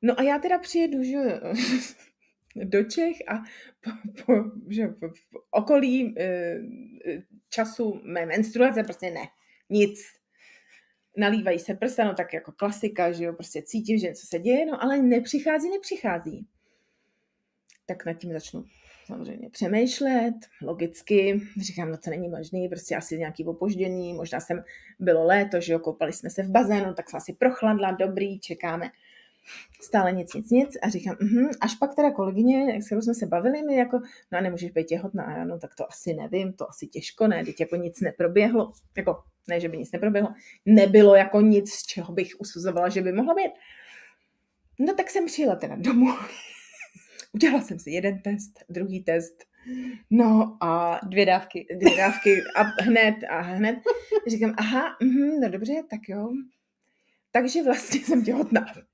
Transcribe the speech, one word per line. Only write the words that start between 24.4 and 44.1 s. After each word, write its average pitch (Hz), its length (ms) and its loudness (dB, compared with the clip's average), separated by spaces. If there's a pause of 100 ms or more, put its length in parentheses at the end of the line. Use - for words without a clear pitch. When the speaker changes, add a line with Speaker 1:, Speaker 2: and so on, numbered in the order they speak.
Speaker 1:
jsem, 175 240 -6 (340)
bylo 165 280 4
léto, 196 340 4
že 170 120 -2
jo, 165 60 2
koupali 160 340 -4
jsme - 180 -10
se - 120 -6
v 190 80 -4
bazénu, 196 440 2
tak - 160 -12
jsem 151 80 -10
asi - 140 -12
prochladla, 214 580 2
dobrý, 196 500 -4
čekáme. 170 500 -8 (920)
Stále 190 300 2
nic, 180 220 -6
nic, 220 160 -6
nic 269 320 4
a 220 60 0
říkám, 208 320 -4
mhm. 233 260 2 (140)
Až 226 140 -2
pak 277 200 -4
teda 294 160 4
kolegyně, 226 720 2
s - 40 -10
kterou 214 140 -2
jsme 233 140 0
se 214 120 -4
bavili, 214 360 0
mi 285 140 0
jako, 247 240 2 (320)
no 175 60 0
a - 20 0
nemůžeš 175 300 -4
být 165 140 0
těhotná, 175 400 -4
a - 140 -8
já, 165 60 -6
no 170 140 -8
tak - 160 -16
to - 140 -8
asi - 260 -6
nevím, 180 380 -4
to - 180 -10
asi - 160 -14
těžko, - 420 -4
ne, 170 160 0
teď 151 160 -8
jako 165 160 -2
nic 175 240 -6
neproběhlo, 202 720 2 (240)
jako, - 260 -2 (260)
ne, 175 120 -2
že 170 80 -4
by 160 100 -8
nic 120 140 -10
neproběhlo, 208 380 0 (360)
nebylo 202 480 12
jako 196 260 8
nic, 208 320 6
z - 140 -8
čeho 175 260 -10
bych 180 280 -4
usuzovala, 180 480 -4
že 190 140 -2
by 185 100 -2
mohlo 262 220 2
být. 381 180 0 (1300)